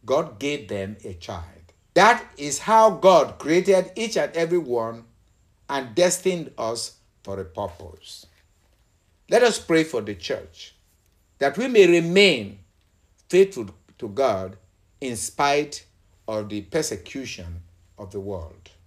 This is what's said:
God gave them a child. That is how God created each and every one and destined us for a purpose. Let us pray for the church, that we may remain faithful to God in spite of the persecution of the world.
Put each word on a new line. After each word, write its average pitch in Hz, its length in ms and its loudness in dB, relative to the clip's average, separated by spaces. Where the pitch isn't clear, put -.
God 135 340 -2
gave 139 300 -8
them 101 360 -8
a 104 100 -14
child. 87 300 -14
That 208 300 6
is 143 240 -8
how 220 300 6
God 170 480 4
created 180 560 2
each 226 220 -4
and 147 180 -2
every 165 240 0
one 117 460 -4
and 131 260 -6
destined 175 600 0
us 117 420 -8
for 98 160 -12
a 95 60 -10
purpose. - 840 -14
Let 233 140 4
us 233 160 2
pray 160 260 0
for 127 160 -6
the 104 140 -8
church, - 600 -12
that 139 200 -2
we 254 100 -2
may 214 180 8
remain 170 760 2
faithful 151 420 2
to 123 100 -12
God 101 480 -2
in 123 160 -8
spite 147 680 -4
of 107 220 -8
the 104 140 -8
persecution 98 1000 -10
of 98 140 -18
the 101 80 -10
world. 92 500 -12